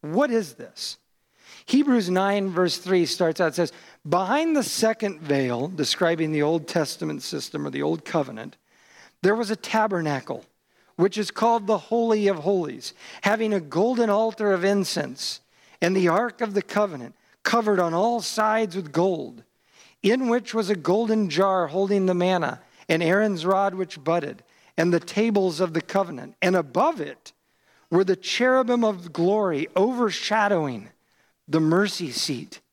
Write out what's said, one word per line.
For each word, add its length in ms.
What 300
is 240
this? 420
Hebrews 440
nine 400
verse 280
three 280
starts 340
out, 140
it 20
says, 160
"Behind 480
the 80
second 580
veil," 480
describing 640
the 120
Old 240
Testament 560
system 420
or 40
the 120
Old 240
Covenant, 520
"there 140
was 140
a 60
tabernacle, 880
which 200
is 140
called 360
the 100
Holy 500
of 120
Holies, 540
having 320
a 80
golden 480
altar 420
of 120
incense, 760
and 120
the 140
Ark 320
of 140
the 80
Covenant, 520
covered 380
on 120
all 280
sides 560
with 160
gold, 500
in 280
which 240
was 160
a 60
golden 540
jar 380
holding 380
the 80
manna, 480
and 160
Aaron's 420
rod 300
which 260
budded, 400
and 160
the 60
tables 600
of 140
the 80
covenant. 600
And 140
above 460
it 320
were 140
the 120
cherubim 680
of 280
glory 640
overshadowing 1120
the 120
mercy 520
seat." 500